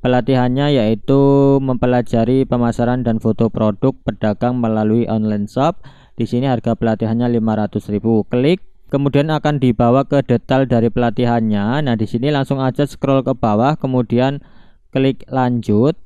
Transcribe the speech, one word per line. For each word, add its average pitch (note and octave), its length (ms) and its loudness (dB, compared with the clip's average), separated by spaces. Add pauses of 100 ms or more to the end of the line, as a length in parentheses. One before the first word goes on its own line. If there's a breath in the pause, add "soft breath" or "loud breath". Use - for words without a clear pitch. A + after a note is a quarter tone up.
Pelatihannya B2+ 800 2
yaitu A2+ 400 2 (400)
mempelajari B2 880 0
pemasaran A#2+ 560 0
dan A2 160 0
foto A2 320 0
produk A2 480 0
pedagang A2 560 -4
melalui A2 560 0
online G#2+ 320 -2
shop. C#3 400 -2 (320 loud breath)
Di B2+ 80 -2
sini B2 240 -2
harga A#2+ 240 -2
pelatihannya A2+ 640 -2
lima A2 160 0
ratus G#2 400 -4
ribu. G#2+ 320 0
Klik, C#3 400 0 (240)
kemudian C#3 400 0
akan D3+ 320 -2
dibawa B2 480 2
ke C#3 160 0
detail C3 400 0
dari A#2 240 0
pelatihannya. A#2 960 0
Nah, B2 160 0
di G#2+ 80 -4
sini B2+ 240 -2
langsung C3+ 320 -2
aja C3+ 240 0
scroll C3+ 320 0
ke B2+ 160 -2
bawah, A#2+ 400 0
kemudian B2+ 640 -2 (480 soft breath)
klik C3+ 400 -2
lanjut. B2 760 0